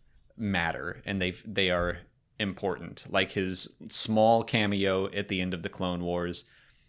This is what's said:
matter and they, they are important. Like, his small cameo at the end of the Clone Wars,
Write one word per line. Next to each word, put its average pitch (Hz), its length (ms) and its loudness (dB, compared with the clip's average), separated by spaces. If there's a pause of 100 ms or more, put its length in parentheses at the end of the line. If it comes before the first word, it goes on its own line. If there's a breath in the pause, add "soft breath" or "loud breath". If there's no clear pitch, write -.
(360)
matter 85 720 -2
and 98 160 -2
they, 90 100 0 (140)
they 98 240 2
are 87 300 0 (400)
important. 85 720 -4
Like, 95 220 2
his 92 420 -2 (140)
small 110 560 4
cameo 98 680 2
at 101 160 -4
the 95 120 -2
end 92 140 0
of 87 100 -6
the 95 60 -4
Clone 90 340 -4
Wars, 87 420 -2 (440 soft breath)